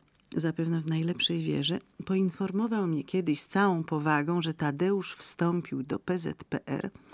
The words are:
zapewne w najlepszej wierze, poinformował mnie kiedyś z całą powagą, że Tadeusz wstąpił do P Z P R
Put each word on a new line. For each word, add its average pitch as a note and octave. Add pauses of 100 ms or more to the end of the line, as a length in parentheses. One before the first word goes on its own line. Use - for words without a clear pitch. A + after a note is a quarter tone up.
(360)
zapewne E3
w D#3
najlepszej D#3+
wierze, D3+ (260)
poinformował F#3+
mnie D#3
kiedyś F3
z -
całą F#3+
powagą, D#3
że D#3+
Tadeusz F3
wstąpił E3+
do -
P F3+
Z -
P -
R - (240)